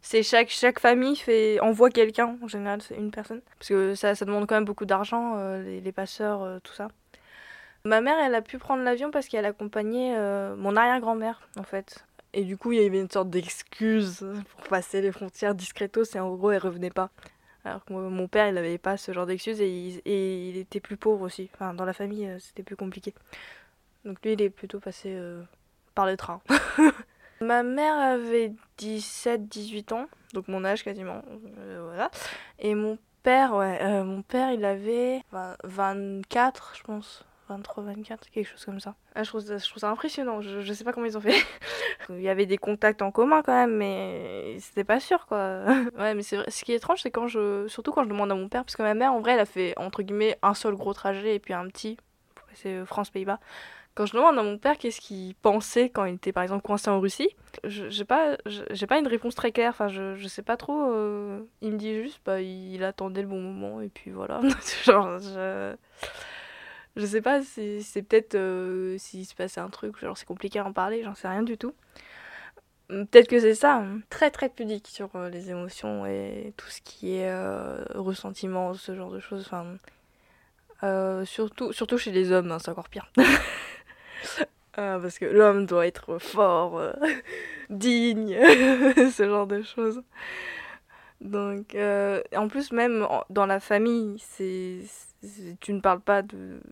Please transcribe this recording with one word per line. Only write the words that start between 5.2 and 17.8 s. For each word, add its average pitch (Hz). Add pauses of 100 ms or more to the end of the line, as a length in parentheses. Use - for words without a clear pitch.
euh, 190
les, 190
les 185
passeurs, 202
euh, 185
tout -
ça. 208 (1000)
Ma 220
mère, 294
elle 269
a 226
pu 254
prendre 262
l'avion 247
parce 294
qu'elle 214
accompagnait, 214
euh, 202
mon 202
arrière-grand-mère, 226 (100)
en 196
fait. - (300)
Et 202
du 190
coup, 233
il 226
y -
avait 190
une 190
sorte 185
d'excuse 196 (240)
pour -
passer 190
les 196
frontières 202
discretos 202
et 196
en 185
gros, 190
elle 202
revenait 180
pas. 185 (560)
Alors 196